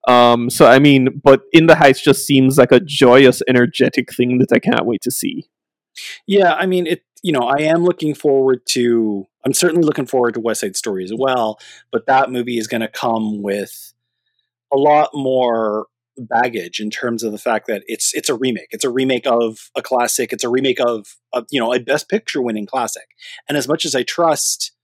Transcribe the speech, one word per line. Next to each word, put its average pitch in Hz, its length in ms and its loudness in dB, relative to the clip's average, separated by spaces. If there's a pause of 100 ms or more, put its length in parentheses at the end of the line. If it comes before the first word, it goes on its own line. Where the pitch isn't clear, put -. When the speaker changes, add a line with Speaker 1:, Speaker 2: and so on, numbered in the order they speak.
Speaker 1:
Um, 120 400 4
so, 143 180 4
I 123 120 8
mean, 139 440 4
but 135 200 6 (100)
In 165 140 6
the 160 100 8
Heights 143 240 4
just - 260 0
seems 131 300 4
like 127 160 6
a 123 80 8
joyous, 127 680 4
energetic 123 640 0
thing 123 260 -2
that 131 120 0
I - 80 2
can't - 280 -2
wait 113 160 -4
to - 80 -6
see. - 400 -8 (760)
Speaker 2:
Yeah, 190 280 2
I 170 120 -2
mean, 180 200 -2
it, 156 160 -4 (200)
you 175 100 -4
know, 127 100 0
I 139 200 -2
am 165 220 0
looking 160 300 -2
forward 135 460 0 (100)
to, 113 560 -2 (180)
I'm 139 80 -2
certainly 170 300 0
looking 151 240 -2
forward 120 280 -2
to 120 60 -8
West 110 200 -4
Side 98 160 -8
Story 95 280 -8
as 95 100 -12
well, 123 440 -4 (320)
but 113 160 -6
that 135 240 2
movie 123 260 -6
is 110 120 -6
gonna 113 200 -6
come 110 540 -6
with 101 500 -8 (800)
a 139 60 0
lot 147 340 2
more 120 760 -2 (280)
baggage 117 640 -6
in 107 100 -8
terms 113 320 -8
of 110 100 -6
the 104 60 -12
fact 110 280 -4
that 104 200 -6
it's, - 280 -6
it's - 160 -6
a 131 40 -2
remake. 120 360 -6
It's - 140 -10
a 139 40 -2
remake 127 380 -2
of 117 500 -2
a 131 60 -6
classic. 123 500 -4
It's 123 120 -10
a 123 40 -4
remake 131 320 -2
of, 117 380 -4 (160)
of, 123 160 -6
you 143 100 -4
know, 117 140 -2
a 127 60 0
Best 135 280 -4
Picture 196 320 -6
winning 107 260 -6
classic. - 420 -8 (400)
And 147 100 -2
as 123 100 -6
much 156 160 -4
as 147 100 -6
I 123 100 -2
trust - 680 -4 (120)